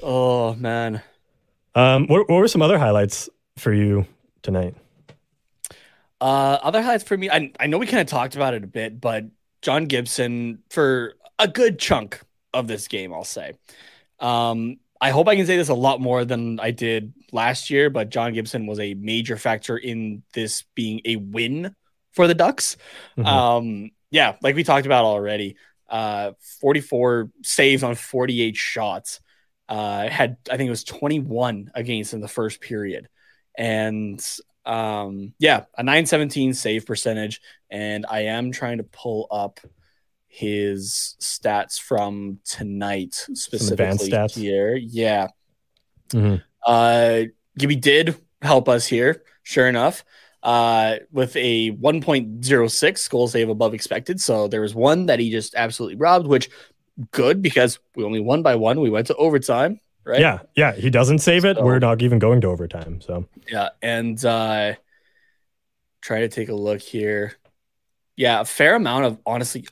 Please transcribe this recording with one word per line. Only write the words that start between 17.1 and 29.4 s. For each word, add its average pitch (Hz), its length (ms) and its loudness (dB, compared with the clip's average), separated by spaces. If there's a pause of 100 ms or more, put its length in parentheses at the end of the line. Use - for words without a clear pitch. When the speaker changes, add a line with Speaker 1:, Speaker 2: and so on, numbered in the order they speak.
Speaker 1:
last 120 360 -2
year, 143 220 2
but 117 180 -4
John 117 260 -2
Gibson 113 320 -6
was 104 120 -8
a 101 160 -6
major 113 420 -4
factor 113 400 -4
in 113 460 -8 (100)
this 110 300 -6 (140)
being 110 300 -4
a 117 100 -2
win 120 580 -6 (380)
for 175 160 4
the 170 60 4
Ducks. - 420 0 (400)
Speaker 2:
Mm-hmm. 117 100 -2
Speaker 1:
Um, 117 640 0 (220)
yeah, 143 300 4
like 139 120 2
we 160 80 0
talked 143 240 2
about 127 180 4
already, 104 520 -2 (320)
uh, 107 440 -6 (280)
forty-four 123 680 0 (120)
saves 135 400 2
on 120 140 -2
forty-eight 120 600 -2
shots. - 640 -6 (500)